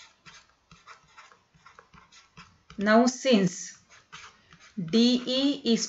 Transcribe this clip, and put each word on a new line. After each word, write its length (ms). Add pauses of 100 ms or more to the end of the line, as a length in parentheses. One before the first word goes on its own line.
(2750)
Now 200 (100)
since 440 (1300)
डीई 840
is 220